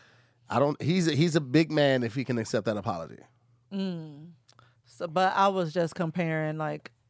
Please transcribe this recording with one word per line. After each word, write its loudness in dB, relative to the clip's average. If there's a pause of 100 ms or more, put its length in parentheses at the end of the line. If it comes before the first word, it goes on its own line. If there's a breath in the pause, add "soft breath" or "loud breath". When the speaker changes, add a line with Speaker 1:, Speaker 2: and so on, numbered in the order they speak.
(500 soft breath)
Speaker 1:
I 0
don't. 2
He's 2
a, 0
he's 2
a 4
big 2
man 4
if -4
he -4
can -2
accept -2
that 0
apology. -6 (560)
Speaker 2:
Mm. -8 (580 soft breath)
So, -10
but 2
I 6
was 0
just 0
comparing, -2
like, -6 (180)